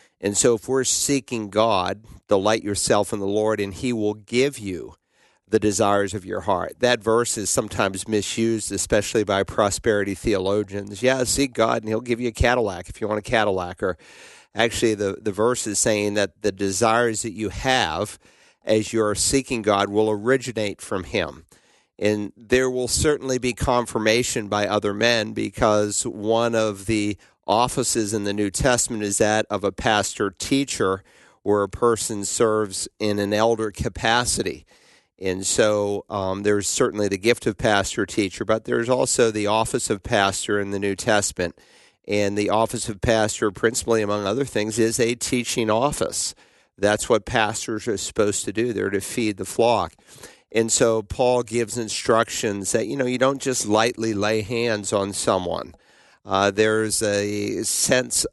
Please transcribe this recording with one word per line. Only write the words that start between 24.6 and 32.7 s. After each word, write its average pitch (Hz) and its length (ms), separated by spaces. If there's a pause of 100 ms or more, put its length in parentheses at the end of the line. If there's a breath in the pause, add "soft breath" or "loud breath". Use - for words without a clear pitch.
other 101 260
men, 110 380
because 107 720
one 113 520
of 104 320
the 104 280 (320 soft breath)
offices 113 640
in 104 120
the 101 80
New 104 180
Testament 120 500
is 101 180
that 107 300
of 101 140
a 98 80
pastor 104 580
teacher, 95 720 (380 soft breath)
where 101 220
a 98 60
person 110 560
serves 107 640 (100)